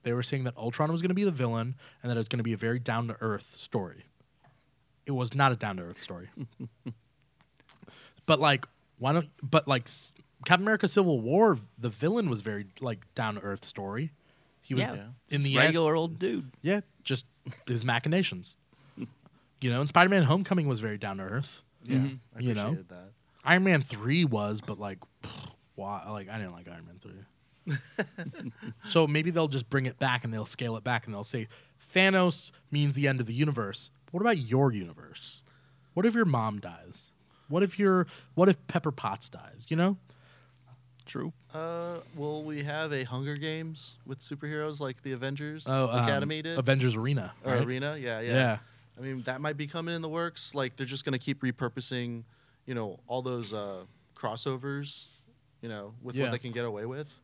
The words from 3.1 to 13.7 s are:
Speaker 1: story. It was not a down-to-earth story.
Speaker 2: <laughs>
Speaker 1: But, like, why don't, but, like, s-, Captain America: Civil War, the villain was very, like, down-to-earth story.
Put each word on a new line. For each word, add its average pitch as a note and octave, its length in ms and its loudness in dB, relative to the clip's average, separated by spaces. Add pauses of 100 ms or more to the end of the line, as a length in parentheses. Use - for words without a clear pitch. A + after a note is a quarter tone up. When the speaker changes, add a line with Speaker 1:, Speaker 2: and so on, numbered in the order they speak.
Speaker 1:
story. - 480 -6 (1000)
It C#3+ 60 -4
was B2 220 -2
not C3+ 180 6
a A2+ 40 2
down-to-earth F#2 460 -6
story. F2+ 320 -10
Speaker 2:
<laughs> - 580 -12 (1300)
Speaker 1:
But, D3+ 140 6
like, C#3+ 260 6 (320)
why C3+ 140 2
don't, D#3+ 160 2 (140)
but, D3+ 240 4
like, C3 200 2
s-, - 280 -4 (300)
Captain F3+ 200 6
America: G#3 220 4
Civil F3 340 4
War, D#3+ 380 6 (200)
the A#2 100 -4
villain E3+ 420 0
was A2 100 0
very, G#2 260 -6 (140)
like, A#2+ 240 -6 (100)
down-to-earth G2+ 500 -4
story. G#2+ 480 -6 (480)